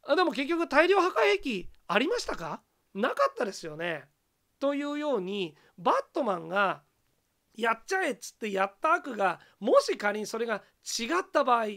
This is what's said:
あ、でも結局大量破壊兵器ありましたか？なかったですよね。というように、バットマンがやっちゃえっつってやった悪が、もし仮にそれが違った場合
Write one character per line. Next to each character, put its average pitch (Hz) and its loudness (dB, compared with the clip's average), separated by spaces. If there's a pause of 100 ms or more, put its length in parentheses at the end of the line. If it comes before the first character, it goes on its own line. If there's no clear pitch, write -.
あ、 285 2
で 370 4
も 311 2
結 262 -4
局 330 0
大 320 4
量 392 6
破 339 2
壊 415 2
兵 392 0
器 214 -4 (180)
あ 220 -2
り 277 0
ま 466 0
し - -6
た - -6
か？ 160 -10 (320)
な 208 -2
か 539 0
っ 539 -8
た 240 -2
で 196 -6
す - -14
よ 151 -12
ね。 165 -6 (540)
と 277 0
い 285 -2
う 294 -4
よ 294 0
う 190 -2
に、 185 -6 (220)
バ 180 0
ッ 480 4 (180)
ト 311 -2
マ 196 0
ン 165 -10
が 180 0 (760)
や 226 0
っ 226 -6
ち - -4
ゃ 381 0
え 285 0
っ - -4
つ - -16
っ - -20
て 214 -6
や 190 2
っ 196 -10
た 320 4
悪 294 -2
が、 190 0 (200)
も 285 6
し 392 -4
仮 208 -2
に 208 -4
そ 220 -6
れ 233 -2
が 214 -4 (360)
違 233 -2 (160)
っ - -10
た 302 2
場 240 4
合 220 -2 (120)